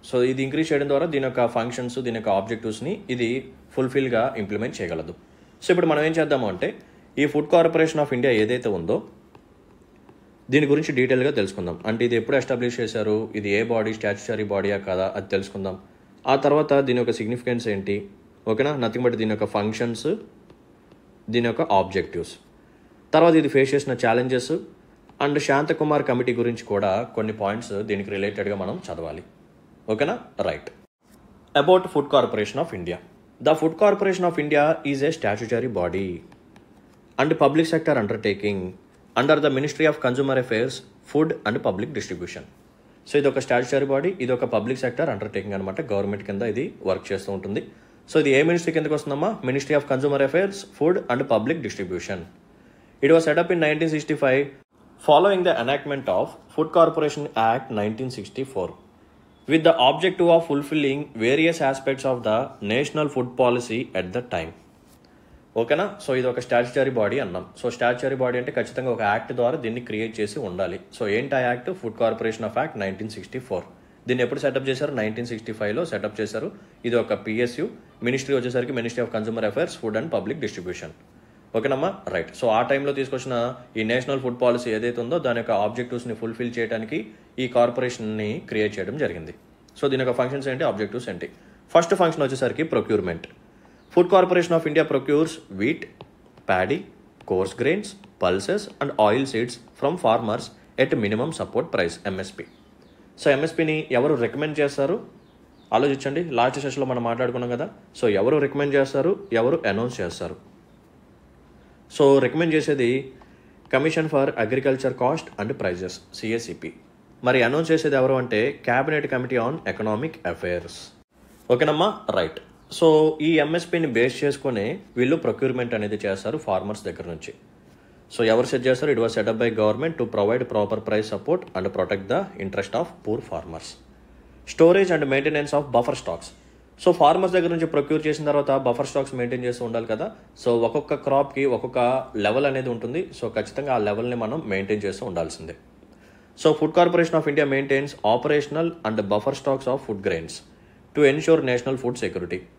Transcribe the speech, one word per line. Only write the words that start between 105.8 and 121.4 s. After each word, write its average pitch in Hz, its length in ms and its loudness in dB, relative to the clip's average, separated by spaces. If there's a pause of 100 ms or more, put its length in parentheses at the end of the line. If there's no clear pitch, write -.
లాస్ట్ 127 260 2
సెషన్లో 135 280 -4
మనం 120 160 -2
మాట్లాడుకున్నాం 123 460 -2
కదా. 147 140 -4 (300)
So 120 100 2 (120)
ఎవరు 135 240 4
recommend 143 340 -2
చేస్తారు, 139 340 2 (280)
ఎవరు 120 180 2 (140)
announce 117 280 -4
చేస్తారు? 85 360 -8 (1600)
So - 80 6 (200)
recommend 156 320 2
చేసేది 139 320 2 (840)
Commission 156 400 2
for 139 100 4 (200)
Agriculture 131 480 0 (100)
Cost 147 240 0 (160)
and 107 80 -4 (100)
Prices, 92 340 -4 (240)
సిఏసిపి. 113 520 -6 (560)
మరి 131 200 4
announce 156 260 0
చేసేది 151 280 2
ఎవరు 131 220 4
అంటే 113 180 0 (260)
Cabinet 143 460 0
Committee 127 320 -2
on 135 100 -2 (180)
Economic 107 420 -4 (180)
Affairs. 87 420 -6 (720)